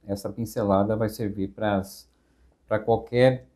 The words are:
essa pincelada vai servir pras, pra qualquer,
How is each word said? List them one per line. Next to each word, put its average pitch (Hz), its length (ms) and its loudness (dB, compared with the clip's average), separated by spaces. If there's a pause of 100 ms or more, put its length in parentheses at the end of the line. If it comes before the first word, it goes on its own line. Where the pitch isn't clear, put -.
essa 101 240 -6
pincelada 104 640 0
vai 110 140 0
servir 101 400 -4
pras, 101 580 -4 (640)
pra 107 120 0
qualquer, 123 760 2